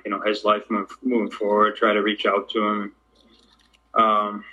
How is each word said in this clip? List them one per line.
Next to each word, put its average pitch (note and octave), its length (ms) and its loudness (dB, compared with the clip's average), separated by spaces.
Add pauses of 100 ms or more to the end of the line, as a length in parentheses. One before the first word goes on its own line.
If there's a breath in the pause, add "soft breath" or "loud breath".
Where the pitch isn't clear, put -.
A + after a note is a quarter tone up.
you G#2 60 -8
know, G2 100 -4
his G#2 240 -2
life G#2 240 2
move, G#2 340 -4
moving A#2 280 0
forward. G#2+ 460 2
Try G#2+ 180 2
to G#2 80 2
reach G#2 240 -2
out G2+ 240 0
to G#2+ 160 -2
him G#2 260 -4 (1040 soft breath)
and, - 80 4
um, G#2 500 0